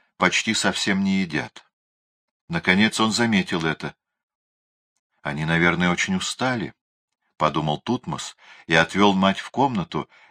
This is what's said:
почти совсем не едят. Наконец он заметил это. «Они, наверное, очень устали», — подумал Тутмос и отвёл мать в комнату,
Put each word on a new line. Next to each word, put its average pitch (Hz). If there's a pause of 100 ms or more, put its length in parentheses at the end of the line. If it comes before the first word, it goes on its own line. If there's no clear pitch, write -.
(180)
почти 92
совсем 98
не 95
едят. 76 (840)
Наконец 92
он 110
заметил 101
это. 78 (1300)
«Они, 76
наверное, 85
очень 92
устали», — 120 (640)
подумал 76
Тутмос - (320)
и 82
отвёл 95
мать 95
в -
комнату, 107 (220)